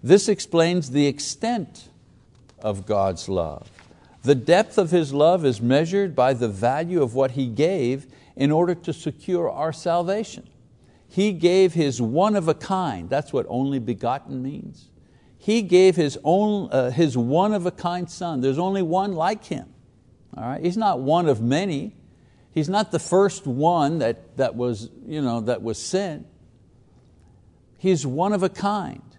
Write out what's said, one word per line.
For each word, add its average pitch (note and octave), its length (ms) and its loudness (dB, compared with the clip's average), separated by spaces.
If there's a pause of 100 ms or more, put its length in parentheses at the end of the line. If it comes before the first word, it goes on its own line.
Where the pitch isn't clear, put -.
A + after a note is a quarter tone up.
This F#3 240 6
explains E3+ 640 0
the C#3+ 160 4
extent G3+ 800 -6 (720)
of G2 260 -4
God's G2 440 -2
love. E2 400 -4 (540)
The C#3 120 6
depth E3 420 2
of E3+ 140 2
His D#3 220 2
love D#3+ 300 4
is B2 160 2
measured D#3+ 560 0
by B2+ 180 4
the A#2+ 140 -2
value C#3 540 -2
of A#2 140 0
what C3 160 2
He C3 160 -2
gave C3+ 580 0 (300)
in C#3+ 160 2
order E3+ 240 2
to E3+ 180 -8
secure - 560 -4
our D#3+ 240 -4
salvation. F3 760 -4 (600)
He G3+ 260 0
gave F3 400 4
His C#3 260 0
one D#3+ 360 0
of E3+ 120 0
a D#3+ 60 2
kind, C3+ 560 -4
that's C#3+ 240 -4
what C3 160 -2
only C3+ 300 -2
begotten A#2+ 640 -6
means. - 460 -12 (500)
He A3 240 0
gave F3+ 320 6
His D3+ 280 0
own, G3 480 0
uh, B2+ 200 0
His C3+ 260 2
one D#3+ 360 2
of F3+ 120 -2
a F3+ 60 -2
kind F3 380 -6
Son. E3 320 -8
There's C3+ 180 0
only F#3+ 240 0
one F#3 300 -2
like F3+ 320 -2
Him. - 280 -10 (640)
All A2 60 -10
right? B2+ 200 -6
He's F3 140 -2
not G3 220 0
one D#3+ 280 2
of A#2 140 2
many. D#3 540 -2 (560)
He's D#3 180 -2
not G3+ 220 -2
the E3 80 -2
first F#3+ 480 0
one D3+ 520 0
that, A#2 380 -4
that C3 180 -2
was, A#2+ 340 -4 (180)
you D3+ 140 -6
know, A#2 200 -2
that G#2+ 220 -2
was A2+ 160 -6
sent. F#3 480 -6 (1500)
He's E3+ 280 2
one D#3+ 280 -2
of F#3+ 100 0
a F#3+ 60 0
kind. G3 520 -4 (180)